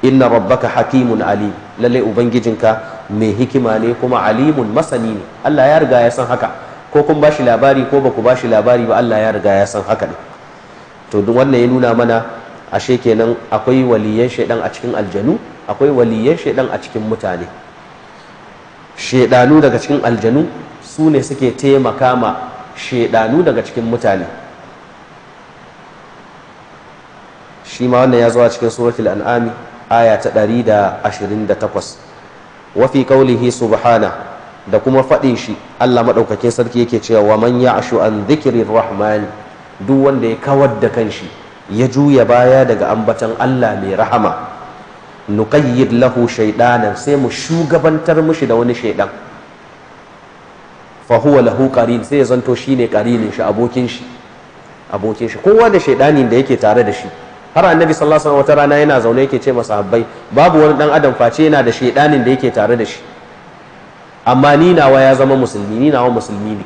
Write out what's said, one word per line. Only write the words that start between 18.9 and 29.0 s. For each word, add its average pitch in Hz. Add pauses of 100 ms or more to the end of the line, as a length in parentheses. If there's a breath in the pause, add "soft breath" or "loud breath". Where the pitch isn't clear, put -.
Shaidanu 127
daga 123
cikin 143
aljanu 117 (340)
su -
ne 139
suke 131
taimaka 127
ma 113 (440)
shaidanu 117
daga 113
cikin 117
mutane. 104 (3500)
Shi -
ma 123
wannan 120
ya 117
zo 120
a 117
cikin 117
Suratul 117